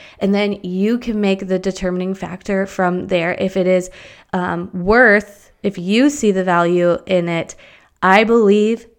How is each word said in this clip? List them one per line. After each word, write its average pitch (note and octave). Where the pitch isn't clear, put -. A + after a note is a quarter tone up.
And G3
then G3+
you G3
can A3+
make F#3+
the F#3
determining F#3
factor F#3+
from F3+
there F3
if F#3+
it F#3
is, F3+
um, F3+
worth, G#3
if G3
you G#3
see A#3+
the F#3+
value F3
in F3
it. E3
I G3
believe A3